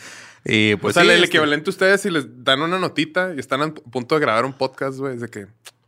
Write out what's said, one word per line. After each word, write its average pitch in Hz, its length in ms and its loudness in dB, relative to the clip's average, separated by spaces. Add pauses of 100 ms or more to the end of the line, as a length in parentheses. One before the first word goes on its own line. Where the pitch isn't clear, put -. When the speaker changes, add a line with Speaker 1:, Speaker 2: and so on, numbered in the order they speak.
(460)
Speaker 1:
Y, 107 300 4
pues, 104 140 -2
Speaker 2:
O 175 100 2
sea, 170 40 6
Speaker 1:
sí, 170 40 6
Speaker 2:
el 175 60 6
Speaker 1:
este 175 140 4
Speaker 2:
equivalente 147 420 0
a - 20 0
ustedes 196 300 2
si 202 80 -2
les 123 340 -6
dan 135 160 2
una 175 180 -2
notita 185 560 -4
y 135 60 -8
están 135 220 -4
a 156 100 -4
punto 123 420 -6
de 156 60 2
grabar 120 240 2
un 135 80 -6
podcast, 135 460 -6
güey, 135 160 -6
es 117 80 -10
de 117 80 -8
que... 104 160 -14 (420)